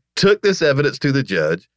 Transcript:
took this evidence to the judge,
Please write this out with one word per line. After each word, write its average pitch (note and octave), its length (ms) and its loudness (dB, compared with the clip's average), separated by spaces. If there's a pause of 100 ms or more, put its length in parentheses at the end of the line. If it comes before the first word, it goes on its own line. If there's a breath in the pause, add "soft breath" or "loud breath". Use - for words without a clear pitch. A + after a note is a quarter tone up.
(160)
took G3+ 260 2
this G3 200 0
evidence C#3+ 380 0
to C#3+ 120 -2
the C3+ 100 0
judge, E2+ 540 -4